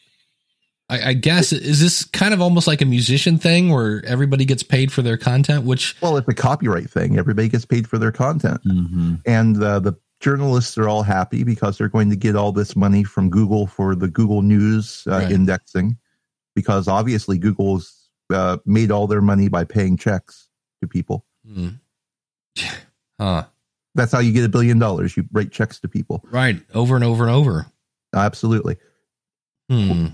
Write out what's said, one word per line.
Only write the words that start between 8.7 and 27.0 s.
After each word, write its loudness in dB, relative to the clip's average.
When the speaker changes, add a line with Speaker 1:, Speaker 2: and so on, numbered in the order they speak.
Speaker 2:
And, 2
uh, 0
the -2
journalists 0
are 0
all 0
happy -2
because -2
they're -2
going 2
to 0
get 0
all 0
this -4
money 2
from 0
Google 2
for -2
the -2
Google 0
News, 0
uh, -2
Speaker 1:
Right. 0
Speaker 2:
indexing, 0
because -2
obviously -2
Google's, -2
uh, 0
made 2
all 0
their 0
money 2
by -2
paying 0
checks -6
to -8
people. -6
Speaker 1:
Hmm. -8
Huh. -2
Speaker 2:
That's 0
how 2
you 2
get 2
a 2
billion 2
dollars. -2
You -4
write -2
checks -6
to -10
people. -8
Speaker 1:
Right. -2
Over 2
and 2